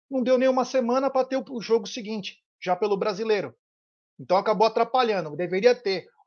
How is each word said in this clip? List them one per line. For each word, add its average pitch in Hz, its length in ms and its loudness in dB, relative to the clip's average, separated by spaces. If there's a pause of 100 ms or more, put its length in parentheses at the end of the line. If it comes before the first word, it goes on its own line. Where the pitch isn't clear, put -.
(120)
Não 262 100 -2
deu 247 160 4
nem 262 120 4
uma 254 160 2
semana 254 440 0
pra 262 140 0
ter 262 140 -2
o, 254 140 -4
o 240 100 -8
jogo 214 260 0
seguinte, 214 560 -10 (180)
já 180 140 0
pelo 202 220 0
brasileiro. 202 580 -2 (640)
Então, 147 160 0
acabou 208 320 2
atrapalhando. 220 680 0
Deveria 185 380 2
ter. 196 360 -4 (180)